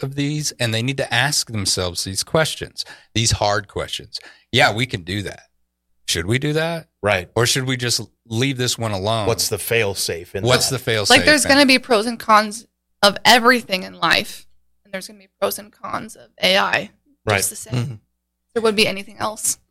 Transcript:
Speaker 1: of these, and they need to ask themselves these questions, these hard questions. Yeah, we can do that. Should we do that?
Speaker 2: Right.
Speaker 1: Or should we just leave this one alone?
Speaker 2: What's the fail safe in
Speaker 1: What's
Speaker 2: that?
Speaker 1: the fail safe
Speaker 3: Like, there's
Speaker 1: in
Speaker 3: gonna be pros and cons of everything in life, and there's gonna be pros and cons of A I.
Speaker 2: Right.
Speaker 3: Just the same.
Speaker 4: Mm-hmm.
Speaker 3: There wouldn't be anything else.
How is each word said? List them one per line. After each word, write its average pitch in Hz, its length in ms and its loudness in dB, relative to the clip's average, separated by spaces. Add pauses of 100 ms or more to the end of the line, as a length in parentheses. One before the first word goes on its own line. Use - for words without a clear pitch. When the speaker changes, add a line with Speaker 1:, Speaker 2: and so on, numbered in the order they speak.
Speaker 1:
of 139 140 -8
these, 147 380 -4
and 113 200 -2
they 113 80 0
need 135 160 -2
to 127 160 -4
ask 127 380 0
themselves 92 520 -2
these 95 200 -4
questions, - 600 -2 (300)
these 110 180 0
hard 104 360 0
questions. - 520 -10 (320)
Yeah, 123 220 4
we 120 140 -2
can 92 160 -8
do 95 200 -6
that. - 180 -12 (680)
Should 85 180 -2
we 117 140 0
do 151 140 -4
that? 160 340 -4 (160)
Speaker 2:
Right. 104 320 0
Speaker 1:
Or 113 100 4
should 131 200 0
we 131 120 -2
just 120 240 -2 (240)
leave 123 320 -2
this 123 200 -2
one 113 140 -4
alone? 104 360 -2
Speaker 2:
What's 113 220 -2
the 104 100 -4
fail 110 340 0
safe 87 400 -6
in 98 100 -4
Speaker 1:
What's 123 260 2
Speaker 2:
that? 131 100 -2
Speaker 1:
the - 40 -14
fail 110 220 0
safe - 120 6
Speaker 3:
Like, - 80 2
there's 294 200 4
Speaker 1:
in - 40 -4
Speaker 3:
gonna 285 180 6
be 262 100 6
pros 233 300 2
and 233 120 -6
cons 214 460 2 (380)
of 202 200 4
everything 233 600 4
in 190 160 -16
life, 175 480 0 (360)
and 202 80 -20
there's 190 160 -10
gonna 214 120 -20
be 190 100 -20 (100)
pros 202 200 -2
and 208 120 -20
cons - 440 -12
of - 140 -20 (120)
A 185 160 4
I. 202 320 0 (360)
Speaker 2:
Right. 104 120 4
Speaker 3:
Just 95 140 -2
the 214 40 -14
same. - 200 -12
Speaker 4:
Mm-hmm. 120 180 -4 (640)
Speaker 3:
There 226 80 -2
wouldn't 220 140 2
be 220 100 4
anything 196 320 -8
else. - 400 -4 (100)